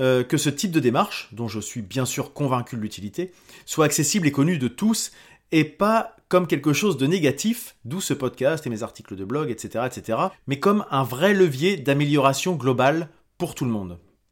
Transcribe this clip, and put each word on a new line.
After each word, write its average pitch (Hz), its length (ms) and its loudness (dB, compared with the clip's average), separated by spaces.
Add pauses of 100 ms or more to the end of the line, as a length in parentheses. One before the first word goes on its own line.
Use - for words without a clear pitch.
euh, 127 240 4
que 139 120 0
ce 143 140 0
type 165 220 -4
de 160 80 2
démarche, 135 500 0
dont 113 160 -6
je 107 140 -6
suis 117 220 -10
bien 120 220 -4
sûr - 280 -4
convaincu 127 420 -2
de 113 60 -6
l'utilité, 104 520 -8 (320)
soit 156 200 2
accessible 156 420 2
et 139 60 4
connu 151 260 2
de 123 80 0
tous - 460 -2 (400)
et 160 100 4
pas 208 540 0 (120)
comme 180 200 2
quelque 147 240 2
chose 185 240 2
de 135 100 2
négatif, 175 800 0
d'où 156 160 -8
ce - 120 -4
podcast 135 540 -2
et 123 40 -4
mes 110 120 -6
articles - 320 -12
de 95 100 -8
blog, 131 280 -4
et 104 40 -6
cetera, 117 300 -4
et 120 60 -6
cetera, 120 420 -2 (140)
mais 135 100 -2
comme 202 320 2
un 135 140 2
vrai 139 280 2
levier 180 440 2
d'amélioration 143 800 2
globale 135 520 2 (300)
pour - 160 -6
tout 139 100 -4
le 123 60 0
monde. 92 300 -6 (320)